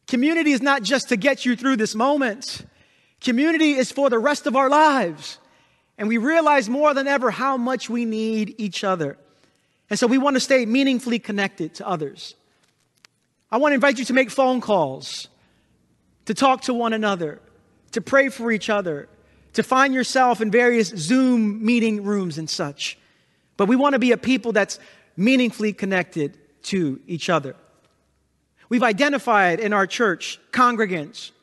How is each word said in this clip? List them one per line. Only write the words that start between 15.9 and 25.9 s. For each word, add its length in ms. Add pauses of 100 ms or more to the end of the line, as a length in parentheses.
to 80
talk 300
to 100
one 180
another, 480 (520)
to 100
pray 280
for 220
each 180
other, 380 (460)
to 100
find 300
yourself 480
in 100
various 380
Zoom 760
meeting 380
rooms 340
and 120
such. 480 (600)
But 100
we 80
want 180
to 60
be 120
a 60
people 340
that's 280 (360)
meaningfully 560
connected 680 (260)